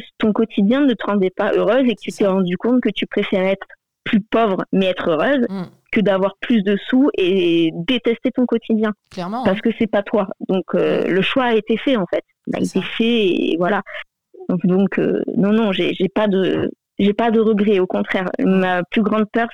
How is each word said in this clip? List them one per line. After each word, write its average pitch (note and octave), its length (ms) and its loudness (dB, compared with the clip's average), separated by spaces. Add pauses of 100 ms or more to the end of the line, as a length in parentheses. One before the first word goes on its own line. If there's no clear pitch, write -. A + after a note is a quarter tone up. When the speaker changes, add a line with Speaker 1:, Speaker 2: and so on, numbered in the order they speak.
(180)
Speaker 1:
ton G#3+ 140 2
quotidien A3+ 540 2
ne B3 80 2
te - 100 -12
rendait G3 260 0
pas G3+ 240 -2
heureuse G#3 340 2
et A3+ 80 0
que - 40 -20
tu - 100 -10
Speaker 2:
C'est - 80 -12
Speaker 1:
t'es A3 60 2
Speaker 2:
ça. G3 80 2
Speaker 1:
rendu F#3 240 0
compte B3 240 0
que A#3+ 100 0
tu G3 160 -6
préférais G3 460 -2
être - 140 -6 (380)
plus G#3+ 160 2
pauvre, G#3 520 0
mais F#3+ 140 2
être F3+ 240 -2
heureuse, A#3 400 0
Speaker 2:
Mm. F#3+ 120 -8 (300)
Speaker 1:
que - 80 2
d'avoir F#3+ 400 0
plus A#3 220 0
de G3+ 140 0 (120)
sous C4 300 4
et F3 560 2
détester A#3 560 -2
ton B3 160 0
quotidien. A3 460 -2 (180)
Speaker 2:
Clairement, G3 340 -8
Speaker 1:
Parce G3 140 2
Speaker 2:
hein. - 60 -8
Speaker 1:
que A#3 140 2
c'est A3+ 120 0
pas G3+ 120 0
toi. G3+ 260 -2 (200)
Donc, F#3+ 160 0 (100)
euh, D#3 340 0
Speaker 2:
Mm. - 20 -2
Speaker 1:
le F#3 120 2
choix C4 240 0
a A#3 80 0
été A3 220 0
fait, C4 200 0
en F#3 100 -2
fait. - 160 -4 (240)
Il - 100 -6
a - 80 -4
Speaker 2:
C'est F#3 140 -2
Speaker 1:
été F#3 80 -4
Speaker 2:
ça. - 100 -10
Speaker 1:
fait A3+ 300 2
et - 320 0
voilà. F3+ 240 -2 (640)
Donc, F#3 160 -2
donc, F#3 340 2
euh, F#3 240 0 (140)
non, G3+ 160 2
non, A3 200 2
j'ai, F3 220 -2
j'ai F3+ 140 -2
pas G#3+ 200 0
de, F3 420 0 (280)
j'ai G3+ 140 4
pas A#3 180 0
de A3 100 2
regrets. G#3 380 2
Au F#3 80 2
contraire, G3 520 -4
Speaker 2:
Mm. F3+ 60 -2 (160)
Speaker 1:
ma F3+ 240 0
plus - 180 -2
grande G#3 300 2
peur, A#3 220 0